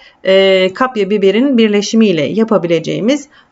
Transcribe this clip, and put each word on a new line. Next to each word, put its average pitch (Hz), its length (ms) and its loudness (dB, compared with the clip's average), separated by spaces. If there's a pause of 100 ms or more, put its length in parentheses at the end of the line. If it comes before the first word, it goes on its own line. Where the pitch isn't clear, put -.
(240)
e, 190 500 2
kapya 220 360 -2
biberin 214 480 0
birleşimiyle 208 640 0
yapabileceğimiz 170 1080 -2 (220)